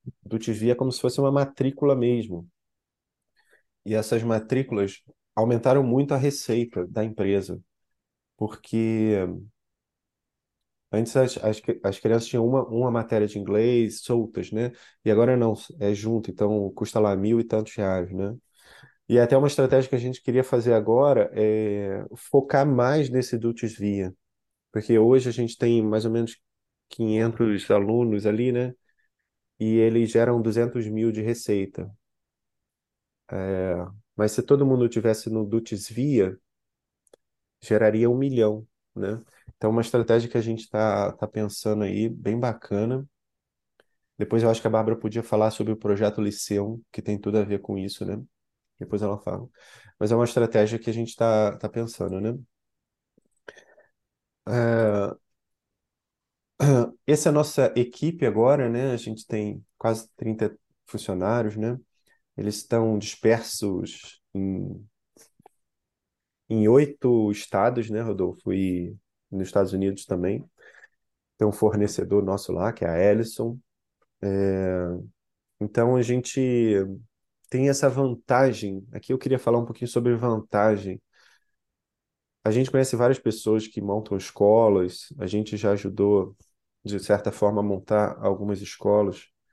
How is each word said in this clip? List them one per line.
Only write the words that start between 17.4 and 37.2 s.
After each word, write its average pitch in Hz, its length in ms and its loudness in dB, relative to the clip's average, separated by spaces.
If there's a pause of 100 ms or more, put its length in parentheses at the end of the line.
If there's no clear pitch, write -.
e 113 40 -2
tantos 110 300 -4
reais, 95 380 -2
né? 98 240 -6 (720)
E 117 100 6
até 120 180 6
uma 139 120 4
estratégia 135 420 2
que 131 60 0
a - 20 0
gente 127 240 -6
queria 127 220 0
fazer 120 280 2
agora 113 640 4
é 101 680 0 (120)
focar 139 500 2
mais 131 440 2
nesse 123 260 -2
Dutis 113 400 -4
Via, 98 380 -4 (580)
porque 110 260 2
hoje 123 300 6
a 117 40 -4
gente 117 260 -6
tem 117 240 2
mais 107 220 0
ou 110 60 -2
menos 117 300 -4 (480)
quinhentos 110 840 0
alunos 107 540 2
ali, 113 280 0
né? 123 200 -2 (840)
E 110 180 0
eles 113 340 4
geram 117 300 2
duzentos 117 460 0
mil 110 260 -2
de 107 100 -4
receita. 101 680 -4 (1400)
É, 95 420 -4 (400)
mas 107 180 0
se 123 100 -2
todo 143 240 4
mundo 127 220 2
tivesse 110 400 0
no 110 160 -2
Dutis 110 440 -4
Via, 110 500 0 (1200)